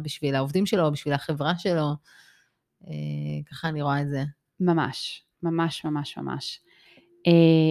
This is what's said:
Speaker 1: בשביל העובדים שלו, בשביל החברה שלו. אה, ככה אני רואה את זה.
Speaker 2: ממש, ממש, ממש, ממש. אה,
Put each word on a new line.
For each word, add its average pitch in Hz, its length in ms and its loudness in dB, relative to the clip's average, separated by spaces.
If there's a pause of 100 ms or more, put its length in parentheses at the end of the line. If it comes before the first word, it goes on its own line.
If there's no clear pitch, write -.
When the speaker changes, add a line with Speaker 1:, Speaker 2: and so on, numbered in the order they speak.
Speaker 1:
בשביל 147 320 -4
העובדים 143 320 0
שלו, 170 260 2
בשביל 143 220 -4
החברה 151 440 -2
שלו. 160 320 0 (960)
אה, 156 60 -10 (560)
ככה - 180 -8
אני 151 140 -4
רואה 143 200 0
את 143 80 -4
זה. 139 140 -4 (360)
Speaker 2:
ממש, 165 640 -2 (180)
ממש, 165 420 -2
ממש, 151 340 -6
ממש. 135 420 -8 (640)
אה, 175 60 8 (380)